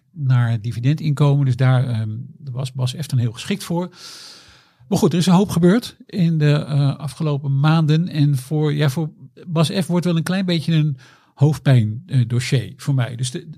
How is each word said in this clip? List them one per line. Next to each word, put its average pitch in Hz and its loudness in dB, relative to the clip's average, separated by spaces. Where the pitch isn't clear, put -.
naar 120 0
dividendinkomen. 139 0
Dus 131 0
daar, 127 2
ehm, 110 -4
was 123 -8
bas 127 -4
F 139 -8
dan 131 0
heel 117 0
geschikt 202 -6
voor. 175 -4
Maar 196 0
goed, 170 4
er 175 0
is 160 2
een 185 6
hoop 202 4
gebeurd 180 2
in 165 0
de, 147 4
eh, 143 0
afgelopen 143 -4
maanden. 156 2
En 147 0
voor, 151 -2
ja, 147 0
voor 156 -4
bas 165 0
F - -2
wordt 175 0
wel 175 0
een 160 -2
klein 185 -2
beetje 170 -2
een 151 0
hoofdpijn, 127 2
eh, 123 0
dossier 123 -2
voor - -4
mij. 117 -2
Dus 123 -6
de, 170 -12